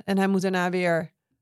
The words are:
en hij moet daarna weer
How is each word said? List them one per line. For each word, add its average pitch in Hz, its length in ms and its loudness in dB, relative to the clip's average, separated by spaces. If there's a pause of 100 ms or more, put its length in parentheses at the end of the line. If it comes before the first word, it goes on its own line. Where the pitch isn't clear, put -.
en 196 140 0
hij 196 100 2
moet 190 140 2
daarna 185 280 0
weer 170 420 0 (300)